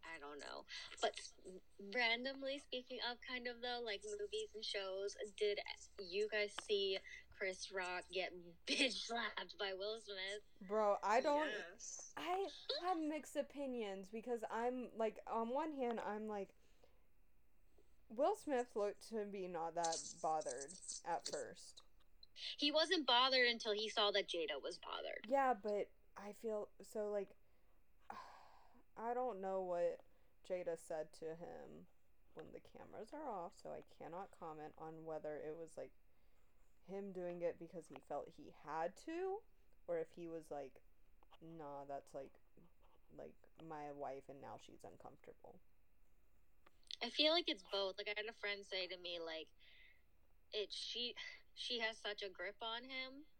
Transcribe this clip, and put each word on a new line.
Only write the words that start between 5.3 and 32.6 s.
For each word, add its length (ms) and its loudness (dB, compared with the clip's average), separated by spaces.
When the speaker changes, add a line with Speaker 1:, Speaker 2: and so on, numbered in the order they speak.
Speaker 1:
did 180 6
you 320 2
guys 220 2
see 300 6
Chris 340 0
Rock 300 0
get 220 2
<laughs> 160 -12
bitch 400 4
slapped 520 -2
by 200 2
Will 240 0
Smith? 400 -4
Speaker 2:
Bro, 360 8
I 160 8
don't, 260 6
Speaker 3:
Yes. 480 -10
Speaker 2:
I 300 2
have 100 6
mixed 380 0
opinions 760 0
because 280 -2
I'm, 380 2
like, 200 2
on 180 2
one 220 2
hand, 320 2
I'm 220 0
like, 220 -2
Will 240 6
Smith 400 2
looked 360 0
to 200 0
be 160 -4
not 300 -2
that 200 4
bothered 500 0
at 240 0
first. 520 -6
Speaker 1:
He 160 6
wasn't 340 6
bothered 420 10
until 240 4
he 160 2
saw 240 6
that 160 4
Jada 340 0
was 160 -2
bothered. 500 -6
Speaker 2:
Yeah, 340 8
but 280 2
I 160 -8
feel, 260 0
so, 200 0
like, 160 2
<sighs> 880 -14
I 160 0
don't 260 2
know 220 2
what 380 4
Jada 260 2
said 180 0
to 60 -4
him 480 -10
when 180 -10
the 100 -10